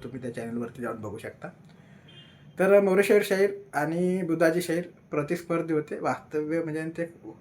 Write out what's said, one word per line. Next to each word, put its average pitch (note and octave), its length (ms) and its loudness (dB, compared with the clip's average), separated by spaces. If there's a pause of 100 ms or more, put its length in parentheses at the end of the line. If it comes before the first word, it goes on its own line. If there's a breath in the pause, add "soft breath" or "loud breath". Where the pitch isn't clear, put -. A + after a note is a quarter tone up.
तुम्ही B2+ 180 -12
त्या A#2+ 140 -8
चॅनलवरती A#2 460 -8
जाऊन A2+ 200 -6
बघू G#2 160 -10
शकता. - 300 -14 (1120 loud breath)
तर G3 220 8
मोरेश्वर G3 420 6
शाहीर G3 280 2 (220)
आणि F3 480 0
बुधाजी E3 400 2
शाहीर E3+ 220 -2 (280)
प्रतिस्पर्धी E3 600 -4
होते. D3+ 260 -4
वास्तव्य D3+ 640 -4
म्हणजे D#3 200 -6
ते E3 300 -8 (280)